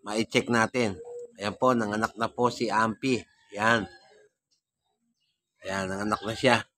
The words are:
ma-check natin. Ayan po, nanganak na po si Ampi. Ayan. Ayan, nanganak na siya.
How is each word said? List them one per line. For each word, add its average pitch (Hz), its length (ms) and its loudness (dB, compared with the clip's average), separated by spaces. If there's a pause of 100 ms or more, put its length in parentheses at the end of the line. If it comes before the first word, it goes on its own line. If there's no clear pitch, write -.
ma-check 110 480 0
natin. 113 480 2 (400)
Ayan 101 160 -4
po, 127 240 2
nanganak 107 400 -2
na 113 160 -4
po 123 160 0
si 117 240 -4
Ampi. 110 480 0 (320)
Ayan. 107 320 2 (1800)
Ayan, 95 280 -4
nanganak 104 320 -2
na 110 80 -4
siya. 117 320 4 (140)